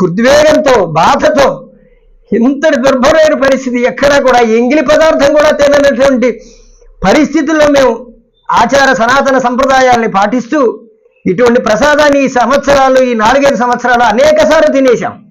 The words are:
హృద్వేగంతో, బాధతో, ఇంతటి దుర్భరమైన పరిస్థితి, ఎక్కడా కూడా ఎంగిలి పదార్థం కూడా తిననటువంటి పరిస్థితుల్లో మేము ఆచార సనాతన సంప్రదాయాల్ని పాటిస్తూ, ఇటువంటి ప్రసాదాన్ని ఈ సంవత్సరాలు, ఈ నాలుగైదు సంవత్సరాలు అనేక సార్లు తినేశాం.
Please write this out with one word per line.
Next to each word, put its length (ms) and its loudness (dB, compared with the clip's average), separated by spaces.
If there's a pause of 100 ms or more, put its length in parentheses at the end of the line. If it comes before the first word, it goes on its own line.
హృద్వేగంతో, 840 2
బాధతో, 840 -2 (640)
ఇంతటి 440 0
దుర్భరమైన 580 0
పరిస్థితి, 480 -2
ఎక్కడా 360 0
కూడా 200 2
ఎంగిలి 440 0
పదార్థం 520 0
కూడా 160 2
తిననటువంటి 920 0 (640)
పరిస్థితుల్లో 640 0
మేము 400 0 (460)
ఆచార 400 0
సనాతన 460 0
సంప్రదాయాల్ని 720 0
పాటిస్తూ, 720 -2 (460)
ఇటువంటి 340 0
ప్రసాదాన్ని 640 0
ఈ 40 -2
సంవత్సరాలు, 720 0
ఈ 160 0
నాలుగైదు 420 0
సంవత్సరాలు 460 -2
అనేక 480 2
సార్లు 220 2
తినేశాం. 400 0 (180)